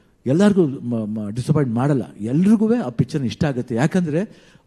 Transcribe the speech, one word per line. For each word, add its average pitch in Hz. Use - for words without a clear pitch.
ಎಲ್ಲರಿಗೂ 180
ಮ-, 113
ಮ-, 104
ಡಿಸಪಾಯಿಂಟ್ 127
ಮಾಡಲ್ಲ. 135
ಎಲ್ರಿಗೂ 202
ಆ 123
ಪಿಕ್ಚರ್ 143
ಇಷ್ಟ 113
ಆಗುತ್ತೆ. 123
ಯಾಕಂದ್ರೆ 165